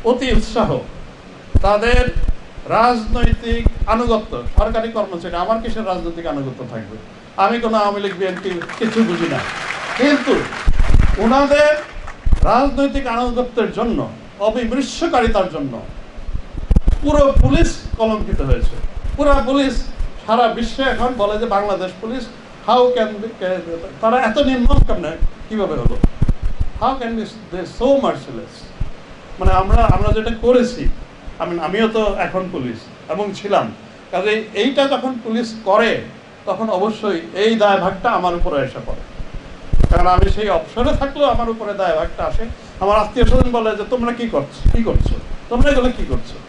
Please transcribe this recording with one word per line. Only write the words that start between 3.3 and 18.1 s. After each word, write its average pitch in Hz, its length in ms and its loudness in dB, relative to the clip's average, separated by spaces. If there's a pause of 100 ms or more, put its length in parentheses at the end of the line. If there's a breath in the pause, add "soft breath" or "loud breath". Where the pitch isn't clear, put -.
আনুগত্য, 233 540 0 (160)
সরকারি 226 340 0
কর্মচারী, 185 420 -6
আমার 214 280 -2
কিসের 220 240 -6
রাজনৈতিক 170 400 -6
আনুগত্য 135 440 -8
থাকবে? 107 260 -12 (400)
আমি 226 240 2
কোনো 226 160 0
আওয়ামী 202 240 0
লীগ, 202 180 -4
বিএনপি 185 320 -4 (280)
কিছু 226 260 0
বুঝি 170 240 -2
না। 139 100 -4 (600)
কিন্তু 269 360 2 (840)
ওনাদের 285 580 4 (680)
রাজনৈতিক 254 640 2
আনুগত্যের 233 680 -2
জন্য, 185 360 -2 (320)
অবিমৃষ্যকারিতার 226 1120 0
জন্য 139 300 -8 (1200)
পুরো 285 380 6
পুলিশ 277 400 4 (180)
কলঙ্কিত 214 420 0